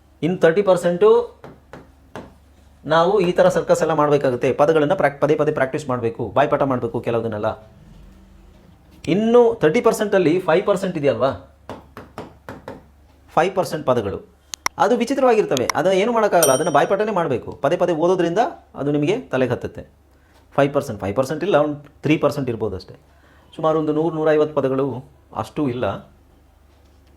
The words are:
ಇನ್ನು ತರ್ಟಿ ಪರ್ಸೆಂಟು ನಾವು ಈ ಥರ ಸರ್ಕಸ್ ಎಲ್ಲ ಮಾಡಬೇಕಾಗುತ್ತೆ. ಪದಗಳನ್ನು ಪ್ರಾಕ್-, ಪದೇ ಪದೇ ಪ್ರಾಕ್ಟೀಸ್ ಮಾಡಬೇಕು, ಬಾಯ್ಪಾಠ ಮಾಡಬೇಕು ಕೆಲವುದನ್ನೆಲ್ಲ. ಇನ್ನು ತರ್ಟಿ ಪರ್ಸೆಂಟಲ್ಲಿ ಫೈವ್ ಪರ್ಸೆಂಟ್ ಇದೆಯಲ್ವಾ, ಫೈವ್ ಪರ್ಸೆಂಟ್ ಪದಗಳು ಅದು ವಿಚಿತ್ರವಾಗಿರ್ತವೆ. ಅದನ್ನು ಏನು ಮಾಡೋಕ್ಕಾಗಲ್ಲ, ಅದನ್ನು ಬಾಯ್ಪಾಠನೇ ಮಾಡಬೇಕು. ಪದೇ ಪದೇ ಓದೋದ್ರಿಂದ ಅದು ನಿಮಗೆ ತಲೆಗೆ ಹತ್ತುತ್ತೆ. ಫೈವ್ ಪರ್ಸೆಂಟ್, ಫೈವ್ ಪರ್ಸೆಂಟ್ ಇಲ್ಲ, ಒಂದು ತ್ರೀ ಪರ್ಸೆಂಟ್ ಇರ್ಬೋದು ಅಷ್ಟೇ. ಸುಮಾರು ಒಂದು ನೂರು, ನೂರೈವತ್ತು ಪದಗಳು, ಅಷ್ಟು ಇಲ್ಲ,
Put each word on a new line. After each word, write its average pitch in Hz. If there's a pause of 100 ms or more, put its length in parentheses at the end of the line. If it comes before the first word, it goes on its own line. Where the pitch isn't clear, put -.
(220)
ಇನ್ನು 170
ತರ್ಟಿ 165
ಪರ್ಸೆಂಟು 180 (1800)
ನಾವು 165
ಈ 180
ಥರ 180
ಸರ್ಕಸ್ 170
ಎಲ್ಲ 156
ಮಾಡಬೇಕಾಗುತ್ತೆ. 143
ಪದಗಳನ್ನು 147
ಪ್ರಾಕ್-, 143
ಪದೇ 156
ಪದೇ 151
ಪ್ರಾಕ್ಟೀಸ್ 147
ಮಾಡಬೇಕು, 120
ಬಾಯ್ಪಾಠ 147
ಮಾಡಬೇಕು 123
ಕೆಲವುದನ್ನೆಲ್ಲ. 110 (1600)
ಇನ್ನು 226
ತರ್ಟಿ -
ಪರ್ಸೆಂಟಲ್ಲಿ 202
ಫೈವ್ 175
ಪರ್ಸೆಂಟ್ 185
ಇದೆಯಲ್ವಾ, 131 (2000)
ಫೈವ್ 180
ಪರ್ಸೆಂಟ್ 165
ಪದಗಳು 104 (580)
ಅದು 220
ವಿಚಿತ್ರವಾಗಿರ್ತವೆ. 226
ಅದನ್ನು 185
ಏನು 220
ಮಾಡೋಕ್ಕಾಗಲ್ಲ, 196
ಅದನ್ನು 160
ಬಾಯ್ಪಾಠನೇ 185
ಮಾಡಬೇಕು. 160
ಪದೇ 156
ಪದೇ 180
ಓದೋದ್ರಿಂದ 170 (360)
ಅದು 143
ನಿಮಗೆ 151
ತಲೆಗೆ 127
ಹತ್ತುತ್ತೆ. - (720)
ಫೈವ್ 143
ಪರ್ಸೆಂಟ್, 110
ಫೈವ್ 101
ಪರ್ಸೆಂಟ್ 151
ಇಲ್ಲ, 180
ಒಂದು 147
ತ್ರೀ 151
ಪರ್ಸೆಂಟ್ 139
ಇರ್ಬೋದು 107
ಅಷ್ಟೇ. - (600)
ಸುಮಾರು 156
ಒಂದು 156
ನೂರು, 160
ನೂರೈವತ್ತು 156
ಪದಗಳು, 135 (480)
ಅಷ್ಟು 135
ಇಲ್ಲ, 120 (1300)